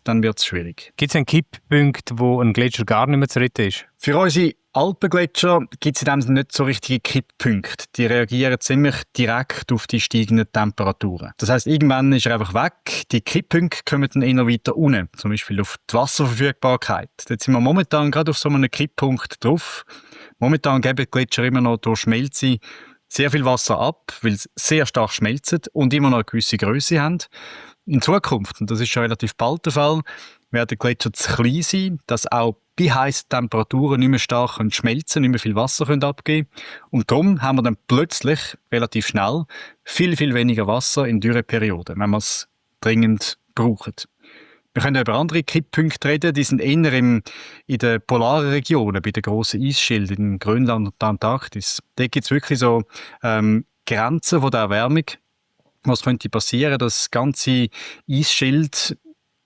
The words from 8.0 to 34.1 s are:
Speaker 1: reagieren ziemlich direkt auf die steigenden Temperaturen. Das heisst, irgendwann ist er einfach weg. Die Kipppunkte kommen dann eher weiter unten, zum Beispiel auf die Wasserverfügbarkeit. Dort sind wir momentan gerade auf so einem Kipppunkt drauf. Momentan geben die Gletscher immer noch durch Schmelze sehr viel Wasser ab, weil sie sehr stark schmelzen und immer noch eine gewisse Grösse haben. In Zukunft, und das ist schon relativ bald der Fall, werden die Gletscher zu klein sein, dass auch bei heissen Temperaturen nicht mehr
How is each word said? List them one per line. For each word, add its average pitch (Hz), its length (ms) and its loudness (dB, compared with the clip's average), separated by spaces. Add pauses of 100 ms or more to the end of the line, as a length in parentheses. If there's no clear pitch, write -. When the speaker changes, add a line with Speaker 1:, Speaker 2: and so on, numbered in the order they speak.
Speaker 1:
reagieren 120 560 0
ziemlich 139 360 2 (200)
direkt 123 560 -2
auf 113 140 -2
die 120 120 -2
steigenden 110 540 2
Temperaturen. 98 840 -2
Das 104 100 -2
heisst, 123 180 2
irgendwann 139 460 4
ist 127 140 2
er 117 80 2
einfach 107 180 -2
weg. - 600 -4
Die 117 100 0
Kipppunkte - 640 0
kommen 139 240 2
dann 139 80 2
eher 127 260 2
weiter 117 300 0
unten, 135 400 2
zum - 140 -4
Beispiel 104 280 -4
auf - 200 -4 (100)
die - 60 -6
Wasserverfügbarkeit. 127 1120 0 (180)
Dort 117 160 -6
sind 131 120 2
wir 120 60 4
momentan 151 500 2
gerade 151 220 0
auf - 40 -2
so - 140 -2
einem 135 200 2
Kipppunkt - 720 -4
drauf. - 440 -2 (520)
Momentan 135 440 2
geben 131 140 0
die 135 140 -2
Gletscher 127 340 0
immer 127 180 2
noch 120 160 2
durch 113 220 0
Schmelze 127 580 0 (500)
sehr 139 220 0
viel 139 160 0
Wasser 123 320 0
ab, - 420 -4
weil 107 160 0
sie - 180 -10
sehr 156 300 2
stark 110 280 0
schmelzen 131 500 -2 (100)
und 135 220 2
immer 143 160 4
noch 123 80 4
eine 110 60 0
gewisse 110 340 -2
Grösse 139 420 0
haben. 165 200 -2 (680)
In 139 160 0
Zukunft, 147 580 -2
und 107 100 -4
das 110 100 -2
ist 117 100 -4
schon 117 140 0
relativ 113 300 -4
bald 135 300 -2
der 151 80 0
Fall, 147 300 2 (480)
werden 117 180 0
die 113 80 -4
Gletscher 120 340 -2
zu - 220 -4
klein 123 300 0
sein, 190 440 -2
dass - 240 -2
auch 117 280 0 (180)
bei 170 140 2
heissen 131 380 0
Temperaturen 127 720 0
nicht 131 80 4
mehr 131 100 4